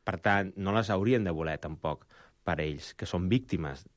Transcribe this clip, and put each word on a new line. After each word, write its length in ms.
Per 160
tant, 360
no 160
les 180
haurien 340
de 60
voler 280
tampoc 460
per 160
ells, 340
que 120
són 220
víctimes 580